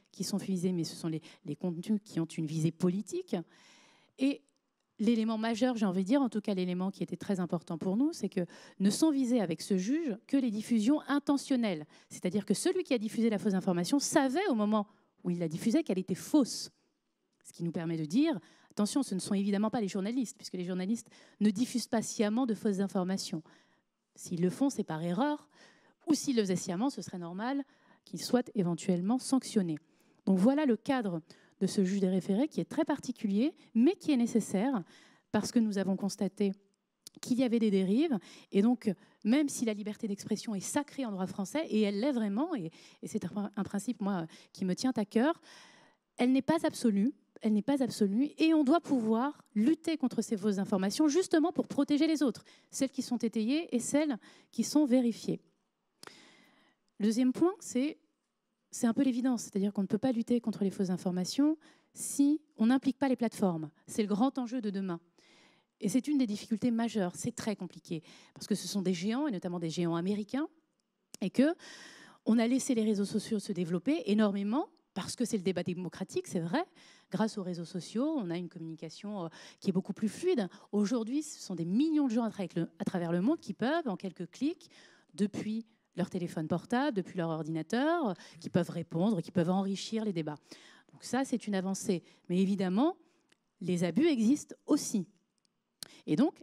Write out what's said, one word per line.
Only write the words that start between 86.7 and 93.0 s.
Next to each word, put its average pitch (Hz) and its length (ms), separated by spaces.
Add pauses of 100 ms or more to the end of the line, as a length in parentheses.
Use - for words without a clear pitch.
depuis 185 220
leur 165 120
ordinateur, 208 800
euh, 180 60 (240)
qui - 120
peuvent 170 200
répondre, 165 520
qui - 80
peuvent 175 200
enrichir 196 540
les 208 80
débats. 151 260 (540)
Donc - 120
ça, 262 200
c'est 254 220
une 202 80
avancée. 190 480 (260)
Mais 180 120
évidemment, 196 560 (640)